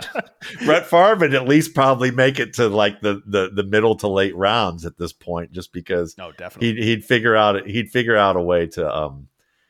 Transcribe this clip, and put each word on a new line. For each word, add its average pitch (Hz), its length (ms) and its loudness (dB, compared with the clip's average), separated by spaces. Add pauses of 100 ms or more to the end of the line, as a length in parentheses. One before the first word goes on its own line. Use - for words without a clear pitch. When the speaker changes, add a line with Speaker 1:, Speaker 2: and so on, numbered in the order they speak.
(220)
Speaker 1:
<laughs> - 420 -14
Speaker 2:
Brett 165 220 2
Favre 196 300 4
would 151 180 0
at 127 140 0
least 151 260 2
probably 131 360 2
make 131 280 2
it 113 160 -6
to, 120 140 2
like, 104 320 0
the, 104 260 -2
the, 98 260 -2
the 101 120 -4
middle 107 320 2
to 104 120 -4
late 98 280 0
rounds 95 480 -2
at 87 140 -12
this 85 140 -8
point, 85 380 -10
just 90 220 -16
because 87 460 -6
Speaker 1:
No, 87 140 -16
definitely. 110 420 -6
Speaker 2:
he'd, 113 100 -6
he'd 110 200 -2
figure 117 300 2
out, 104 320 2
he'd 104 240 -6
figure 117 260 0
out 98 200 2
a 90 60 0
way 85 260 0
to, 80 260 -6
um, 71 340 -8 (420)